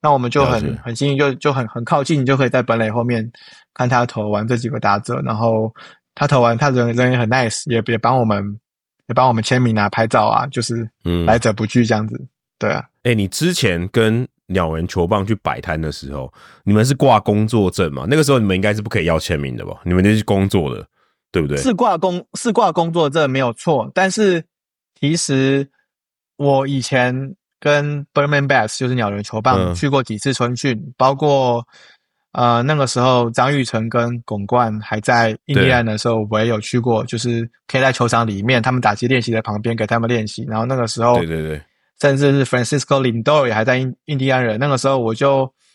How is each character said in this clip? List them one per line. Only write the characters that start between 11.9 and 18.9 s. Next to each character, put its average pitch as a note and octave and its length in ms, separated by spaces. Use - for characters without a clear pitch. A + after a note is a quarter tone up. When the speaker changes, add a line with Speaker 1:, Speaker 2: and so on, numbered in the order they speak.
Speaker 1:
样 G#2+ 140
子， G#2+ 100
对 G#2 120
啊。 - 120
Speaker 2:
欸， B2 120
你 G2+ 140
之 E3+ 240
前 F2+ 360
跟 A2+ 380
鸟 F2+ 260
人 D#2+ 160
球 F2 180
棒 G2 200
去 A2 80
摆 C2 260
摊 D#2+ 180
的 D#2 140
时 C#2 220
候， C2 180
你 G2+ 80
们 G#2+ 100
是 C3 120
挂 B2+ 260
工 G#2 260
作 G#2+ 240
证 E2+ 220
吗？ C2+ 160
那 C#3 80
个 D#3 80
时 C#3 80
候 C3 60
你 A2 80
们 F#2 100
应 F#2 60
该 G#2 100
是 G#2+ 80
不 G#2 80
可 G#2+ 100